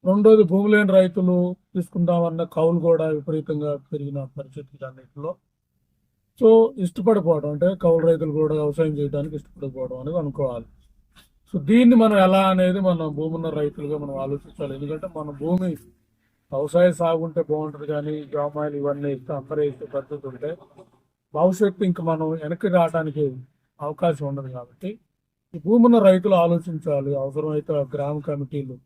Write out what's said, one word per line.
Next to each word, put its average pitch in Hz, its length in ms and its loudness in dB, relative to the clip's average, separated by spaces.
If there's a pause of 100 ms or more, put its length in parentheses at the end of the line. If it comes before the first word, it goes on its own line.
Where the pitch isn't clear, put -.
రెండోది, 214 420 8
భూమి 196 220 2
లేని 202 240 4
రైతులు 180 380 4 (400)
తీసుకుందామన్న 170 680 -2 (140)
కౌలు 165 300 2
కూడా 160 280 2
విపరీతంగా 151 560 -6 (200)
పెరిగిన 143 280 -8 (180)
పరిస్థితులు 135 520 -16
అన్నింటిలో. 135 420 -14 (1080)
So, 233 80 6 (360)
ఇష్టపడిపోవడం, 170 720 0
అంటే 170 140 2 (160)
కౌలు 165 240 4
రైతులు 160 320 0
కూడా 156 200 0
వ్యవసాయం 151 380 -2
చేయడానికి 147 400 -4
ఇష్టపడిపోవడం 131 640 -12
అనేది 160 200 -6
అనుకోవాలి. 127 440 -6 (840)
So, 190 60 -8 (140)
దీన్ని 240 320 8
మనం 214 140 4 (100)
ఎలా 190 160 4 (120)
అనేది 185 260 2 (100)
మనం 160 160 -2 (120)
భూమి 160 220 -4
ఉన్న 160 100 -4 (100)
రైతులుగా 147 440 -6
మనం 139 100 -10 (100)
ఆలోచించాలి. 139 540 -8
ఎందుకంటే 156 300 -10 (100)
మన 151 100 -10 (140)
భూమి 180 280 -2 (800)
వ్యవసాయ 151 360 2 (140)
సాగు 165 260 0
ఉంటే 160 220 -4
బాగుంటుంది, 151 440 -4
కానీ 151 220 -6 (180)
జామాయిలు 147 480 -6
ఇవన్నీ 143 360 -4
ఇస్తే 156 220 -12
అందరూ 151 260 -6
వేసే 139 280 -8
పద్ధతి 139 380 -8
ఉంటే 143 180 -10 (840)
భవిష్యత్తు 185 560 0
ఇంక 175 100 -4 (100)
మనం 160 160 -2 (160)
వెనక్కి 170 260 -6 (100)
రావడానికి 160 460 0 (600)
అవకాశం 151 460 -2
ఉండదు. 135 260 -10
కాబట్టి 123 320 -14 (640)
ఈ 165 40 -12 (100)
భూమి 233 200 6
ఉన్న 240 100 6 (120)
రైతులు 190 340 2
ఆలోచించాలి. 160 680 -2 (120)
అవసరమైతే 151 580 -6
ఆ 135 140 -4
గ్రామ 147 220 -6 (120)
కమిటీలు 139 580 -8